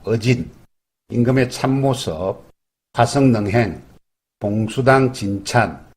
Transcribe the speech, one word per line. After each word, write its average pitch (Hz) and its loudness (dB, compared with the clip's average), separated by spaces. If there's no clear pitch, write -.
어진, 113 -2
임금의 127 0
참모습, 127 -4
화성능행, 117 2
봉수당 123 2
진찬 101 -2